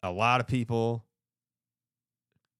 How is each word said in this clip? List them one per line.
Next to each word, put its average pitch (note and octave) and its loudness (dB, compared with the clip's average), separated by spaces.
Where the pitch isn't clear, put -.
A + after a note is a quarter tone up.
a F#2 -4
lot A#2 2
of A#2 -4
people A#2 -2